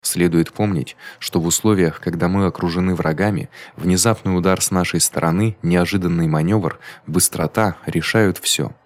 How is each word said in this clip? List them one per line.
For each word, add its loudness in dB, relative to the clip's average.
Следует 2
помнить, -2
что -2
в 0
условиях, 2
когда -2
мы 2
окружены 0
врагами, -2
внезапный 0
удар 2
с -2
нашей 0
стороны, 0
неожиданный 0
манёвр, 0
быстрота 0
решают 0
всё. -4